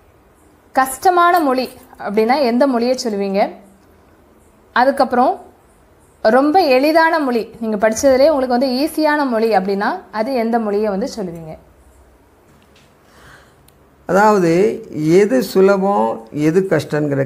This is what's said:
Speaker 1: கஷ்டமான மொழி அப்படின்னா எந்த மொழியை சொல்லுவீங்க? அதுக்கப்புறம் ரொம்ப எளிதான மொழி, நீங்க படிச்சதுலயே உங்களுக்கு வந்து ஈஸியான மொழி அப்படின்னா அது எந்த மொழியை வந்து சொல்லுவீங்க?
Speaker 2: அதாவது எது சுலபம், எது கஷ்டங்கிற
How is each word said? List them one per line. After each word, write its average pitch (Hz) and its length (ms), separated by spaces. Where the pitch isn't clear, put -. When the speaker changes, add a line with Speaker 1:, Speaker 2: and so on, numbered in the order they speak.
Speaker 1:
கஷ்டமான 349 640
மொழி 262 300
அப்படின்னா 220 420
எந்த 247 260
மொழியை 247 360
சொல்லுவீங்க? 196 360
அதுக்கப்புறம் 254 580
ரொம்ப 294 380
எளிதான 320 440
மொழி, 240 240
நீங்க 220 180
படிச்சதுலயே 254 540
உங்களுக்கு 254 260
வந்து 262 140
ஈஸியான 302 480
மொழி 226 280
அப்படின்னா 196 320
அது 220 220
எந்த 233 260
மொழியை 214 300
வந்து 202 260
சொல்லுவீங்க? 170 400
Speaker 2:
அதாவது 196 420
எது 220 240
சுலபம், 202 880
எது 160 280
கஷ்டங்கிற 147 560